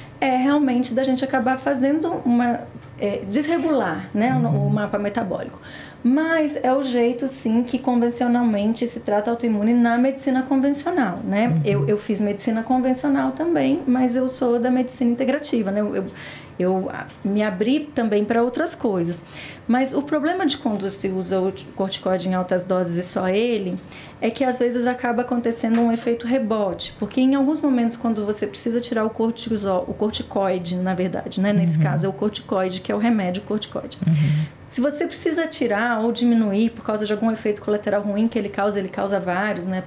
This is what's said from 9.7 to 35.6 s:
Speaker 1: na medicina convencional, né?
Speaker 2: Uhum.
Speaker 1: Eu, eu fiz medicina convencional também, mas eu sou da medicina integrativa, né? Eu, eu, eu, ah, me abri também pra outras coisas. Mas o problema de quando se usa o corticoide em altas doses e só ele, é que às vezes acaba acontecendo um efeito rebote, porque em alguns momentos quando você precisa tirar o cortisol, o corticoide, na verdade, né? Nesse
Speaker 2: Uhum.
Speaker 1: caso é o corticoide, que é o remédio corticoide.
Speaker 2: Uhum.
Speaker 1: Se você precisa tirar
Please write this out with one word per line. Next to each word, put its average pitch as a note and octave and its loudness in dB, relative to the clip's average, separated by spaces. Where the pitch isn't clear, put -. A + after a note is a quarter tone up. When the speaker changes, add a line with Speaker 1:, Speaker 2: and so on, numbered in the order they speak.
Speaker 1:
na A#3 4
medicina C4 2
convencional, C#4 0
né? G3+ 2
Speaker 2:
Uhum. D#3+ 4
Speaker 1:
Eu, G3 2
eu G#3 2
fiz G#3 -2
medicina G#3+ 0
convencional C4 0
também, D4 2
mas B3 2
eu C4 2
sou A#3+ 0
da A#3+ 2
medicina B3 0
integrativa, A#3+ 0
né? G3+ -2
Eu, G#3 -2
eu, F#3+ -2
eu, F#3 0
ah, - -10
me G#3 2
abri G#3+ 0
também G#3+ 2
pra A#3 2
outras C#4 0
coisas. F3 -2
Mas C4 2
o C#4 0
problema D#4+ 0
de C4+ 0
quando G3 -2
se F#3+ -4
usa F#3 -2
o F#3 0
corticoide F#3+ -2
em F#3 0
altas F#3 0
doses F3+ 0
e F3+ -2
só F#3 -2
ele, G3 0
é - 0
que C4+ -2
às B3 0
vezes A#3+ 2
acaba B3 0
acontecendo A#3 0
um A#3 4
efeito A#3 -2
rebote, G#3+ -2
porque A3 -2
em C4 4
alguns C#4 2
momentos A#3+ 2
quando G#3+ -2
você G#3 -2
precisa A#3 -2
tirar A3+ -2
o A3 0
cortisol, G#3+ -2
o - -4
corticoide, F#3+ -2
na F#3 0
verdade, F#3 -2
né? G3+ 2
Nesse E3+ 4
Speaker 2:
Uhum. D#3+ 4
Speaker 1:
caso D3+ 2
é - 0
o F#3+ -2
corticoide, F#3+ -2
que - -4
é - 0
o G#3 0
remédio G#3 0
corticoide. - -6
Speaker 2:
Uhum. D3+ 2
Speaker 1:
Se - -4
você D4 0
precisa E4 -2
tirar A#3 0